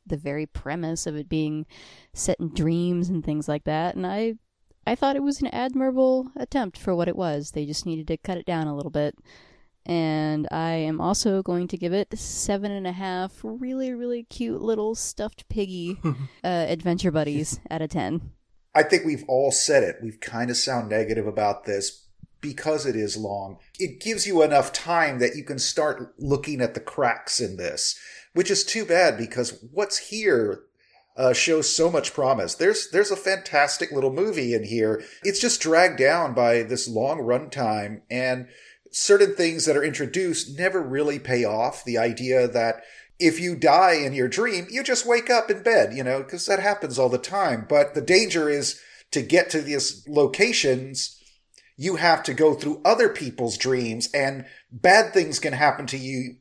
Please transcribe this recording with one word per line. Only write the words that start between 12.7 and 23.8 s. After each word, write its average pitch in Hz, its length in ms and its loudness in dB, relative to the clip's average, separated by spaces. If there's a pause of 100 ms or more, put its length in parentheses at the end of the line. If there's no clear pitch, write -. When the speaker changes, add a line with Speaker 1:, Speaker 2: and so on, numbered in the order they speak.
Speaker 1:
and 196 160 -6
a 180 40 -4
half 185 520 -6
really, 254 500 -6
really 240 300 -6
cute - 380 -6
little 220 340 -2
stuffed - 540 -8
piggy, 185 520 -4
Speaker 2:
<laughs> - 40 -6
Speaker 1:
uh, 147 80 0 (300)
adventure 175 680 0
buddies 151 480 -2 (120)
out 160 100 -4
of 151 80 -4
ten. 147 420 -4 (440)
Speaker 3:
I 151 80 8
think 175 200 2
we've 147 240 -4
all 135 240 2
said 139 320 4
it. 87 180 -2
We've 110 180 -10
kinda 120 360 -6
sound 120 340 -2
negative 107 380 0
about 104 380 -2
this, 101 420 -6 (340)
because 147 440 -4
it 120 100 -2
is 107 220 -4
long, 98 400 -8 (200)
it 151 220 -6